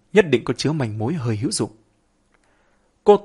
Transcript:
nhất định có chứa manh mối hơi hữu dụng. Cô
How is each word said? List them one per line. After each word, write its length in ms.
nhất 160
định 140
có 100
chứa 180
manh 260
mối 160
hơi 240
hữu 140
dụng. 200
Cô 220